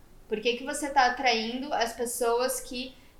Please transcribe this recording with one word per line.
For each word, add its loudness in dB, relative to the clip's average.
Por -2
que 0
que -10
você -4
tá 6
atraindo 0
as 0
pessoas 0
que -10